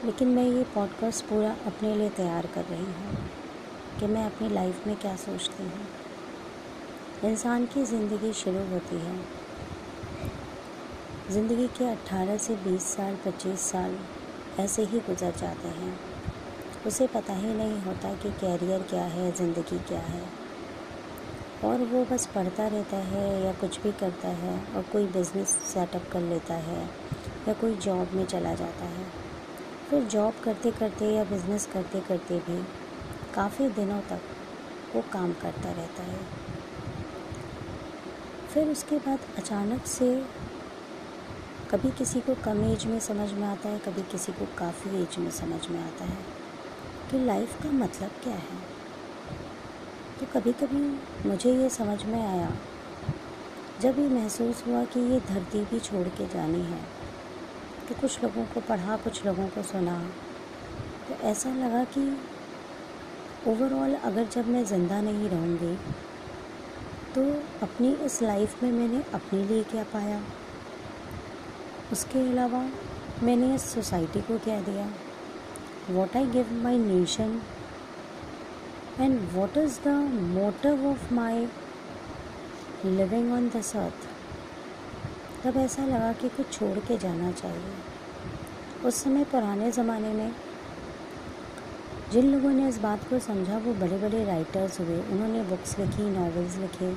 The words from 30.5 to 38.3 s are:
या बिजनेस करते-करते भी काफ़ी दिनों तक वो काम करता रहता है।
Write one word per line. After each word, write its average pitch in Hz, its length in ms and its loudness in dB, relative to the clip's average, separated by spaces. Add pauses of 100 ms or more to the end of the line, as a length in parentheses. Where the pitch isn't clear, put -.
या 214 180 4
बिजनेस 196 500 0
करते-करते 180 680 0
भी 175 240 -2 (680)
काफ़ी 202 360 2
दिनों 202 320 0
तक 180 200 -4 (760)
वो - 80 2 (100)
काम 180 200 2
करता 170 380 -4
रहता 170 320 -6
है। 185 160 -4 (2250)